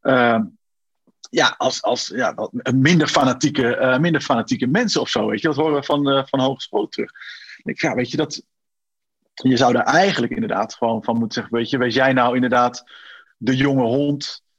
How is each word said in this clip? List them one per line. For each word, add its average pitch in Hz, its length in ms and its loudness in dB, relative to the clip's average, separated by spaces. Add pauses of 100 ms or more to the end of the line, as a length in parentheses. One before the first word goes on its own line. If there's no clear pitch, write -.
Ehm, 120 440 2 (840)
ja, - 260 2
als, - 260 -2
als, - 320 -2
ja, 117 200 -2
wat, - 180 -8 (220)
minder 151 320 6
fanatieke, 131 680 2
eh, 127 220 2
minder 165 220 2
fanatieke 123 460 -2
mensen 180 340 0
of 123 80 -4
zo, 107 180 0
weet 107 140 -2
je. - 80 -4
Dat 151 80 -2
horen 156 180 0
we 143 80 -2
van, 143 280 0
eh, 135 160 2
van 135 140 -2
hogeschool 120 480 -2
terug. - 220 -8 (520)
Ik, - 180 -8
ja, 135 140 -2
weet 123 160 -4
je, - 60 -8
dat, - 260 -6 (920)
je 127 220 0
zou 123 160 4
daar 113 120 2
eigenlijk 151 480 2
inderdaad 110 420 -4
gewoon 113 300 -2
van 117 140 -2
moeten 117 220 -4
zeggen, 113 160 -6
weet 117 140 -2
je, 139 80 0
wees 123 160 0
jij 131 180 2
nou 123 220 2
inderdaad 123 500 0 (520)
de 127 200 -2
jonge 135 260 2
hond 139 640 -2 (120)